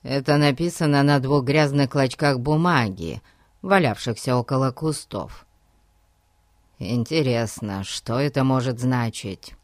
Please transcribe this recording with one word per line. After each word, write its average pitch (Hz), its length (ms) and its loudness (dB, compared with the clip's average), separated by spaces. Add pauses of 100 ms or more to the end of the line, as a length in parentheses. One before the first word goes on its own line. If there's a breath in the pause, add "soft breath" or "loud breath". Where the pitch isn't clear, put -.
«Это 139 340 0
написано 147 640 2
на 143 160 4
двух 135 240 2
грязных 143 460 2
клочках 135 500 0
бумаги, 123 840 0 (400 soft breath)
валявшихся 135 720 0
около 131 360 0
кустов. - 760 -8 (1300)
Интересно, 117 1040 -2
что - 360 -4
это 139 240 0
может 127 360 0
значить?» 120 840 -4